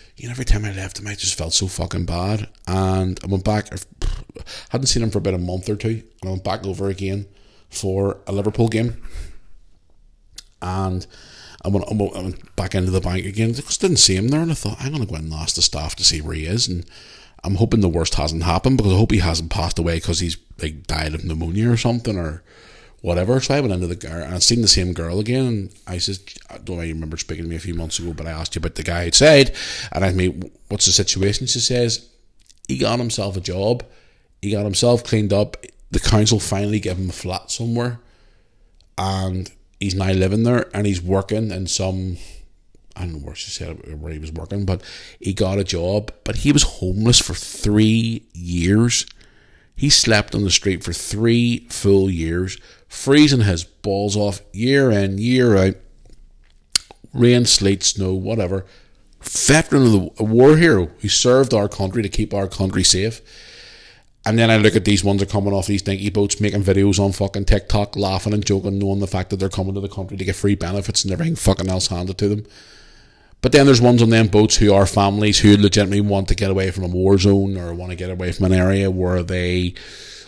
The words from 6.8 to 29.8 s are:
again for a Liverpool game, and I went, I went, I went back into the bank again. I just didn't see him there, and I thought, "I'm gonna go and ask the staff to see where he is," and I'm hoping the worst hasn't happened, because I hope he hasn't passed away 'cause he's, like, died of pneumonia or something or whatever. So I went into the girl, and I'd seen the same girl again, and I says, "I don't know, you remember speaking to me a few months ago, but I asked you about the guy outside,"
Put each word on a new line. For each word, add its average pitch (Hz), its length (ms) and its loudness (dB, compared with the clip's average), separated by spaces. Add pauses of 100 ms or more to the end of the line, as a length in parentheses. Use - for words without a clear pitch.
again 98 380 -6 (420)
for 98 560 -2
a - 60 -8
Liverpool 104 360 0
game, 110 300 -2 (1600)
and 92 460 -4 (580)
I - 40 -6
went, 98 200 0
I - 60 -6
went, 101 220 -2
I 98 60 -8
went - 340 -10
back 90 180 -4
into 92 160 0
the 92 100 0
bank 90 260 -4
again. 107 260 -2
I - 20 -4
just - 260 -6
didn't 180 180 2
see - 180 4
him 104 140 0
there, 311 120 0
and 170 80 -2
I 156 60 -2
thought, 92 240 -8
"I'm 135 120 -6
gonna 143 140 -4
go 85 100 -10
and 78 180 -8
ask 78 220 -6
the 82 60 -2
staff - 360 -4
to 87 60 -6
see 85 160 2
where 78 140 -8
he 78 120 -6
is," 92 220 -2
and 90 160 -6 (600)
I'm 98 120 -2
hoping 113 260 2
the 95 60 4
worst 82 280 0
hasn't 78 260 -2
happened, 87 360 2
because 101 160 4
I 92 40 4
hope 110 140 2
he 107 80 2
hasn't 82 320 -2
passed 82 260 -2
away 82 220 -2
'cause 85 200 -4
he's, 85 180 -6 (220)
like, 76 280 -10
died 80 260 -4
of 80 100 -8
pneumonia 82 460 -2
or 117 80 4
something 117 400 0
or 82 240 -8 (600)
whatever. 92 380 0
So 135 140 -2
I 139 80 2
went 113 120 0
into 90 120 -2
the 87 100 -6
girl, 80 280 -12
and 73 100 -10
I'd 90 80 -4
seen 117 220 2
the 104 40 2
same 90 260 2
girl 85 260 -4
again, 123 260 0
and 110 240 -4 (160)
I 90 140 -8
says, 95 220 -6 (280)
"I - 80 -20
don't 90 200 -10
know, 85 40 -8
you 82 140 -6
remember 80 220 -8
speaking 82 260 -10
to 82 60 -8
me 82 60 -6
a 78 40 -8
few 85 160 -8
months 82 240 -6
ago, 85 140 -8
but 78 120 -10
I 82 60 -8
asked 80 240 -8
you 85 40 -4
about 80 160 -6
the 85 80 -8
guy 87 220 -4
outside," 139 460 6 (400)